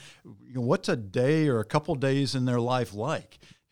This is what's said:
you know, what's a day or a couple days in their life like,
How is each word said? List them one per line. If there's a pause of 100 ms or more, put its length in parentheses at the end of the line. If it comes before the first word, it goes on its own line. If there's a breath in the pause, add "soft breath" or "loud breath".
(460 loud breath)
you
know,
what's
a
day
or
a
couple
days
in
their
life
like, (340 soft breath)